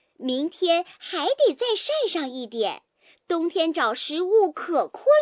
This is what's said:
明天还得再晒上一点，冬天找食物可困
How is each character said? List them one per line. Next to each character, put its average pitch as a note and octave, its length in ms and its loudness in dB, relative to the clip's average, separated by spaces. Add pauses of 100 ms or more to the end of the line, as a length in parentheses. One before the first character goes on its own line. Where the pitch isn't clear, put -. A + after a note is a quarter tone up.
(140)
明 C4 340 -4
天 F4 380 0 (140)
还 D#4+ 260 -6
得 B4+ 300 2
再 A#4 200 -2
晒 C#5+ 320 -2
上 D4+ 220 -4
一 B3+ 160 -10
点， A3 380 -4 (440)
冬 E4+ 220 0
天 E4 240 0
找 B3+ 180 0
食 D4 300 -4
物 F#4+ 300 4
可 C#4 360 -2
困 - 180 -18 (160)